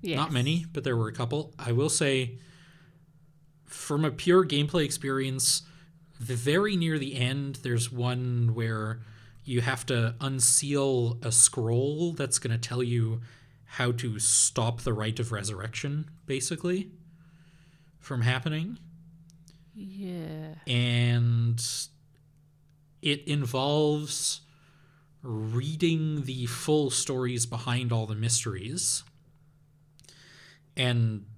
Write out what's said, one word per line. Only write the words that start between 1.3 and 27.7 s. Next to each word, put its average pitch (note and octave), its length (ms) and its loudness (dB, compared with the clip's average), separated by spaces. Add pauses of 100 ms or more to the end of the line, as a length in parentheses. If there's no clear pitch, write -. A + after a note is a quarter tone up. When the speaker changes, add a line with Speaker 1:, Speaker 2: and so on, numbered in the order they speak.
Speaker 1:
I A#2+ 140 -2
will C#3 180 4
say, C3 480 0 (1300)
from - 380 -2
a D3+ 60 2
pure F3 360 6
gameplay D3 380 2
experience, C3+ 760 0 (560)
the A#2+ 180 -4
very F3+ 400 2
near E3 220 2
the C3+ 180 -4
end, C3+ 400 0
there's A#2+ 360 0
one B2 640 0
where A2+ 460 -2 (440)
you B2+ 160 0
have B2+ 260 -2
to A#2 340 2
unseal C3+ 1000 2
a A#2 100 -2
scroll C3+ 800 4
that's C#3 260 -2
gonna A2+ 200 -2
tell B2 240 -4
you A#2 380 0 (440)
how B2 280 -2
to A#2 260 -4
stop A#2 640 2
the B2+ 120 0
Rite G#2+ 280 -2
of A#2 120 -2
Resurrection, A2+ 760 -6 (160)
basically, F3 640 -2 (1080)
from B2 240 -4
happening. D#3 560 0 (960)
Speaker 2:
Yeah. F3 840 -10 (100)
Speaker 1:
And A#2+ 960 2 (1400)
it C#3+ 260 0
involves D3 1120 0 (840)
reading D3 1000 0
the B2+ 220 -4
full C#3+ 440 2
stories B2 560 -2
behind A#2+ 460 -2